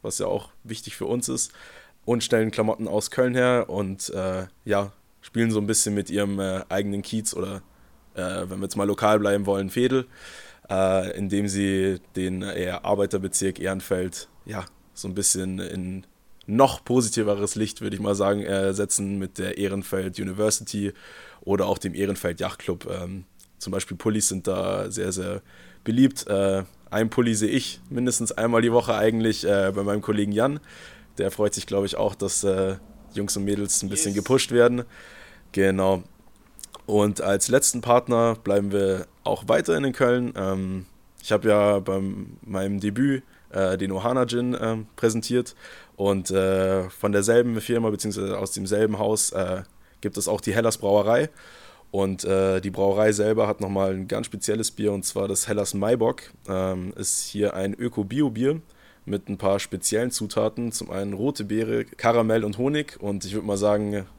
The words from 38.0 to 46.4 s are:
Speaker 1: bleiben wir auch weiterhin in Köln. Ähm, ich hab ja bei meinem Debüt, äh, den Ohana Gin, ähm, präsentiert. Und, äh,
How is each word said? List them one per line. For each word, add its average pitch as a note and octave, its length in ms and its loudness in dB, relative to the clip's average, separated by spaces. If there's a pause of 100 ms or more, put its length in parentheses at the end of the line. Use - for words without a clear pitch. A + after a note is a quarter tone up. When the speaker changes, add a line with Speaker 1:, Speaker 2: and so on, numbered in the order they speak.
Speaker 1:
bleiben G2+ 360 0
wir F#2+ 360 2 (160)
auch - 240 -2
weiterhin D3 380 2
in C3 80 0
Köln. B2 420 2
Ähm, F#2+ 520 -4 (340)
ich - 100 -4
hab G#2+ 140 2
ja G#2 340 6
bei F#2+ 220 -2 (400)
meinem G2 400 -4
Debüt, B2+ 420 0 (280)
äh, F#2+ 260 0
den F#2+ 140 -4
Ohana A#2 360 0
Gin, B2 320 -2
ähm, A2 360 -4
präsentiert. A#2 600 0 (400)
Und, G2 360 0
äh, F#2+ 580 2